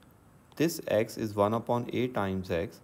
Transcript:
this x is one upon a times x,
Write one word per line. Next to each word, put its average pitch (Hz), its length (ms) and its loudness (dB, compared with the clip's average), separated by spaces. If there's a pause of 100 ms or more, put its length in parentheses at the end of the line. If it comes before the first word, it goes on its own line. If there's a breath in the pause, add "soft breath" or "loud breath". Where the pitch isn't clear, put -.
(560)
this 165 320 0
x 110 300 2
is 104 180 -4
one 104 180 4
upon 120 380 -2
a 123 160 0
times 95 440 -2
x, 87 320 -2